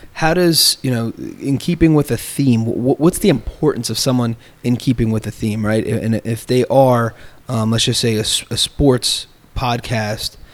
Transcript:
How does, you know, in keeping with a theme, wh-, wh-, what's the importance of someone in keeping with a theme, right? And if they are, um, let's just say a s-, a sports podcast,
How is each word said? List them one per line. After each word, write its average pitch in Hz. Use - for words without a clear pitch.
How 165
does, 175
you 127
know, 117
in 135
keeping 165
with 147
a -
theme, 120
wh-, 120
wh-, -
what's 170
the 208
importance -
of 117
someone 120
in 123
keeping 117
with 110
a 104
theme, 110
right? 107
And 113
if 110
they 127
are, 123
um, 113
let's 113
just 117
say 113
a 107
s-, -
a -
sports -
podcast, 120